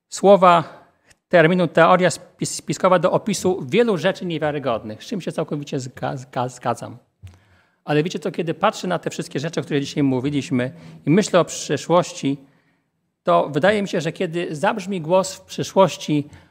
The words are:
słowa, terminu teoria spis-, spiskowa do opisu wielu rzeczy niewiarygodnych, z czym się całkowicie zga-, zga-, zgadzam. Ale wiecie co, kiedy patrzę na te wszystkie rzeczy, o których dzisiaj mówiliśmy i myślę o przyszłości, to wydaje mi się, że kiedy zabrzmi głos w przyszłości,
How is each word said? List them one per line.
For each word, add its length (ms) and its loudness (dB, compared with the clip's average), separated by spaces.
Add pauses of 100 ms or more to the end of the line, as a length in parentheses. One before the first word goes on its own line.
słowa, 720 4 (460)
terminu 380 4
teoria 420 6
spis-, 460 -8
spiskowa 440 0
do 120 0
opisu 580 -2
wielu 280 2
rzeczy 280 -4
niewiarygodnych, 760 -4
z 40 -20
czym 140 -8
się 100 -8
całkowicie 480 -6
zga-, 380 -8
zga-, 320 -6
zgadzam. 480 -8 (880)
Ale 180 2
wiecie 160 -6
co, 120 -6
kiedy 220 -4
patrzę 340 -2
na 120 -2
te 100 -8
wszystkie 300 -8
rzeczy, 200 -6
o 40 -4
których 200 -2
dzisiaj 200 -4
mówiliśmy 680 -2 (340)
i 40 2
myślę 300 4
o 60 4
przyszłości, 920 -2 (840)
to 260 2
wydaje 320 2
mi 60 -4
się, 140 -4
że 100 -4
kiedy 440 -4
zabrzmi 460 -4
głos 320 0
w 80 -18
przyszłości, 880 0 (220)